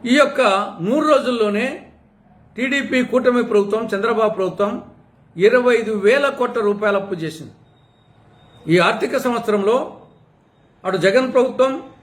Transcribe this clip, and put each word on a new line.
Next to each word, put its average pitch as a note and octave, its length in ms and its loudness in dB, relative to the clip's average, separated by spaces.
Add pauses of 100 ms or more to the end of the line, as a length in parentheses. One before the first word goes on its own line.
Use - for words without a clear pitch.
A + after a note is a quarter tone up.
ఈ B3 120 2
యొక్క C4+ 240 2 (400)
మూడు C#4+ 280 0
రోజుల్లోనే A#3+ 840 0 (640)
టీడీపీ B3+ 480 0
కూటమి B3 380 2
ప్రభుత్వం, G#3 440 0
చంద్రబాబు G#3+ 480 0
ప్రభుత్వం G3+ 600 -4 (420)
ఇరవై A#3+ 400 4
ఐదు A3 160 -2
వేల A#3 360 2
కోట్ల A#3+ 320 -4
రూపాయల G#3 360 0
అప్పు - 180 -4
చేసింది. D#3 380 -10 (1160)
ఈ E3+ 100 4
ఆర్థిక G#3+ 380 0
సంవత్సరంలో A#3 840 -2 (840)
అటు F#3+ 120 -2
జగన్ G3 360 2
ప్రభుత్వం C4 500 0 (200)